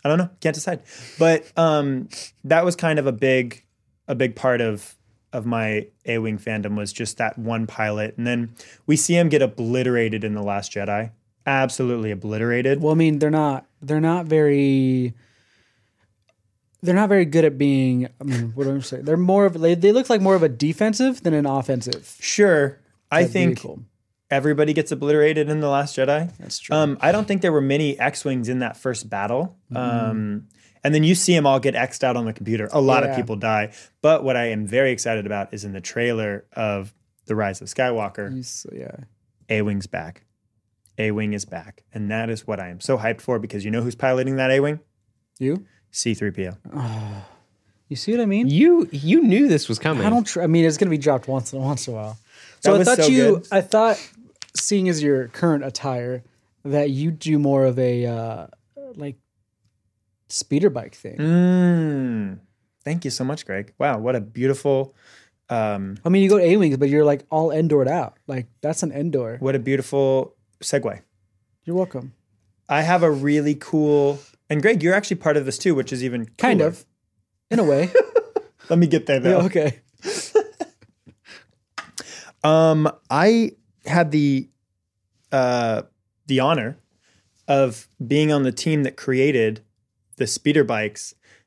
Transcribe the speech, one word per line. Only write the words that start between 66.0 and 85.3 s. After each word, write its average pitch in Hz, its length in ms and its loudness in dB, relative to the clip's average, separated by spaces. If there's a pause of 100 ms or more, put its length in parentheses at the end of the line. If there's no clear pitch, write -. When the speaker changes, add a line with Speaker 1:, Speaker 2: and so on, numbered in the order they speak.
Speaker 2:
I 170 40 0
mean, 196 160 6
you 190 40 4
go 208 100 6
to 180 60 4
A-Wings, 170 320 4
but 139 120 2
you're, 147 160 4
like, 143 260 2
all 160 220 0
Endored 151 360 2
out. 151 380 -4
Like, 131 200 -8 (160)
that's 156 200 -4
an 160 80 -4
Endor. 131 480 -4
Speaker 1:
What 131 160 -2
a 135 60 0
beautiful 135 720 0 (260)
segue. 113 420 -4 (600)
Speaker 2:
You're 170 140 -6
welcome. 143 380 -6 (540)
Speaker 1:
I 143 140 0
have 170 220 2
a 165 60 6
really 147 440 0
cool, 147 640 0 (300)
and 151 140 0
Greg, 175 200 2
you're 170 120 4
actually 202 220 -2
part 151 200 0
of 143 80 0
this 131 140 -6
too, 175 160 2
which 131 180 -4
is 123 100 -6
even 120 220 -4 (140)
Speaker 2:
Kind 240 220 2
Speaker 1:
cooler. 151 100 2
Speaker 2:
of, - 160 -16 (640)
in 226 80 2
a 214 60 4
way. 151 260 2 (400)
Speaker 1:
<laughs> - 400 -10
Let 165 80 4
me 170 80 6
get 151 180 2
there, 139 160 2
though. 175 200 4
Speaker 2:
Yeah, 175 40 2
okay. 156 360 0 (220)
Speaker 1:
<laughs> - 320 -8 (2000)
Um, 156 480 4 (200)
I 208 420 2 (340)
had 165 240 2
the, 143 380 0 (840)